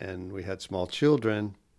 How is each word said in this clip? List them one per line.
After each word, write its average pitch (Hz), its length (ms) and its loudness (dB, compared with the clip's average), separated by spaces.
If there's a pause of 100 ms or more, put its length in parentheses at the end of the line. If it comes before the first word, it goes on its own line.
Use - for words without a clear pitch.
And 92 320 -8
we 95 120 -8
had 95 180 -4
small 92 240 -2
children, 110 720 2 (220)